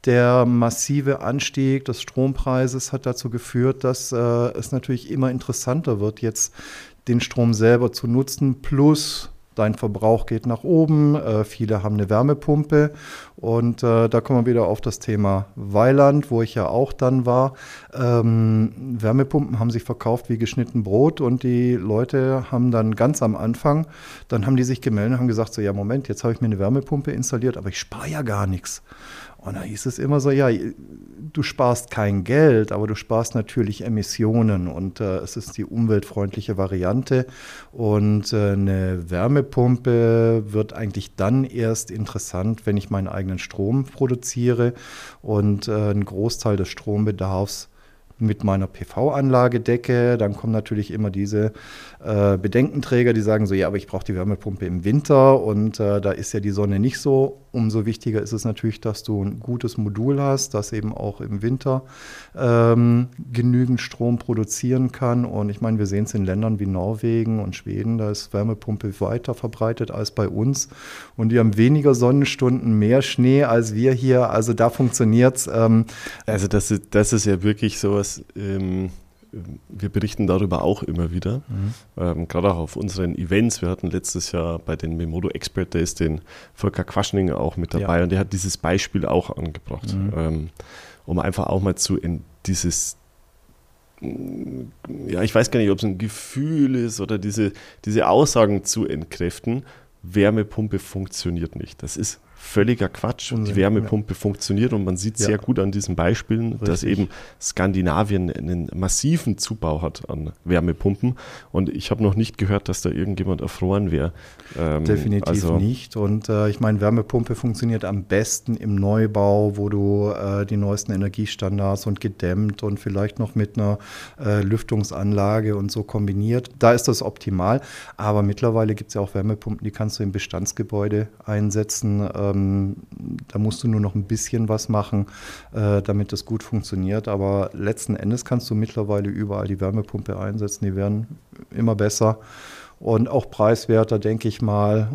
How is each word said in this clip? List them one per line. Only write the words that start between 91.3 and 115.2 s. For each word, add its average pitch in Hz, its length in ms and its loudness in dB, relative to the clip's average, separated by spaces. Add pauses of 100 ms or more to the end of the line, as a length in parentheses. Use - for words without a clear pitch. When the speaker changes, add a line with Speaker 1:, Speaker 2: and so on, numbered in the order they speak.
Speaker 2:
auch 95 160 0
mal 95 100 2
zu - 260 -2
en-, 82 240 -4 (220)
dieses, - 500 -2 (1080)
ja, - 1200 -8
ich 110 120 -2
weiß 110 160 4
gar - 100 2
nicht, 104 120 4
ob's 98 120 0
ein 98 140 -2
Gefühl 135 800 -2
ist 117 240 -2
oder 101 180 -2
diese, 101 360 -2 (320)
diese 107 220 2
Aussagen 104 560 4
zu 110 220 -2
entkräften, 87 800 -4 (400)
Wärmepumpe 101 760 0
funktioniert 87 760 -6
nicht. - 260 -12
Das - 160 -10
ist - 220 -6 (240)
völliger 107 460 2
Quatsch. - 420 -6
Speaker 1:
Unsinn, 107 240 -2
Speaker 2:
Die 98 40 2
Wärmepumpe 104 540 2
Speaker 1:
ja. - 60 -8
Speaker 2:
funktioniert 104 540 0
und 104 100 -2
man 92 140 -2
sieht 107 200 -4
Speaker 1:
Ja. 104 100 0
Speaker 2:
sehr 107 100 2
gut - 220 0
an 98 120 0
diesen 98 240 -4
Beispielen, 113 640 0
dass 90 240 0
Speaker 1:
Richtig. 98 160 0
Speaker 2:
eben 95 100 0 (300)
Skandinavien 92 920 0
einen 82 460 -4
massiven 113 640 0
Zubau 80 440 -4
hat - 280 -8
an 76 240 -8 (100)
Wärmepumpen. 87 720 0 (380)
Und 92 160 0
ich - 200 -8
habe 113 140 0
noch 95 120 4
nicht 113 220 -2
gehört, 101 300 0
dass 95 140 -4
da - 80 -2
irgendjemand 95 500 -2
erfroren 95 520 -2
wäre. 78 200 0 (480)
Ähm, 78 240 0
Speaker 1:
Definitiv 98 460 0